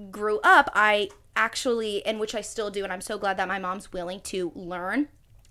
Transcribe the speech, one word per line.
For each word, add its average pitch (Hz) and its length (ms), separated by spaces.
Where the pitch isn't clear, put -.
grew 208 340
up, 359 300
I 208 340
actually, 220 680
and 220 160
which 214 140
I 208 80
still 208 260
do, 196 160
and 190 80
I'm 185 80
so 208 160
glad 196 220
that 185 100
my 190 100
mom's 190 320
willing 180 340
to 180 300
learn 185 540